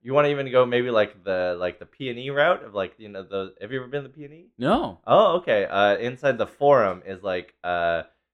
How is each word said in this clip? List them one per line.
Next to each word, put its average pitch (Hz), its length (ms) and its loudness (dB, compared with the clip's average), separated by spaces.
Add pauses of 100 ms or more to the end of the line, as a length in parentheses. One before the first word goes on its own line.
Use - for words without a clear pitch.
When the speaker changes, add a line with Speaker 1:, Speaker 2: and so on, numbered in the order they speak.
Speaker 1:
you 123 100 -10
wanna 147 160 4
even 139 220 -4
go 127 160 4
maybe, 123 240 0
like, 104 340 0
the, 90 340 -2
like, 90 200 -4
the - 80 -18
P 131 240 -10
and 120 80 -10
E 131 120 -10
route 147 320 0
of, 104 120 -16
like, 95 240 -4
you 107 100 -20
know, 98 140 -12
the, 95 380 -8
have 104 120 -12
you 135 80 -4
ever 123 80 -14
been 143 140 -8
to 135 60 -16
the 139 60 -20
P 147 100 -18
and 143 100 -20
E? 170 120 -20 (120)
Speaker 2:
No. 156 480 -2
Speaker 1:
Oh, 175 320 4
okay. 107 280 0
Uh, 101 300 2
inside 127 420 -2
the 107 80 -2
Forum 110 600 2
is, 95 160 -14
like, 92 320 -6 (100)
uh, 85 380 0 (320)